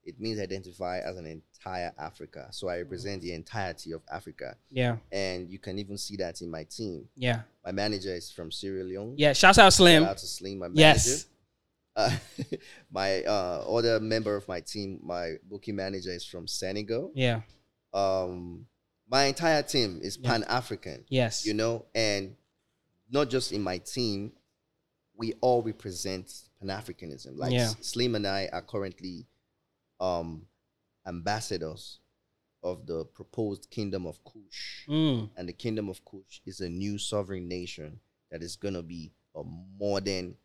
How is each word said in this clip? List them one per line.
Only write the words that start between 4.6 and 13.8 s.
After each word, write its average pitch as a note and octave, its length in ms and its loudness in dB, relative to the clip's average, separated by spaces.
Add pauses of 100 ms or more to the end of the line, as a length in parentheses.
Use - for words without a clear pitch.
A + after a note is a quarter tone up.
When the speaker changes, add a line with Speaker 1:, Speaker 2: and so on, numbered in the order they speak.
Speaker 2:
Yeah. B2 280 0 (140)
Speaker 1:
And F#2 380 -2
you F#2 100 -14
can G2 200 -6
even G2+ 180 -8
see - 200 -8
that F2 240 -6
in E2+ 100 -10
my D#2 140 -8
team. F2+ 500 -10
Speaker 2:
Yeah. B2 260 0 (240)
Speaker 1:
My F#2 60 -6
manager G2 420 -2
is F2 180 -10
from E2 200 -12
Sierra F#2+ 320 -6
Leone. G2+ 340 -8
Speaker 2:
Yeah, D3 160 6
shouts G3 240 12
out G3 160 12
Slim. E3+ 300 12
Speaker 1:
Shout F#3+ 80 2
out G3 80 -4
to - 80 -10
Slim, F#2+ 320 -8
my F2 140 -6
Speaker 2:
Yes. D#3 340 10
Speaker 1:
manager. D3 160 0 (720)
Uh, A#2+ 600 0 (160)
<laughs> - 200 -20
my, F#2+ 320 0
uh, F2+ 440 0
other A2+ 320 4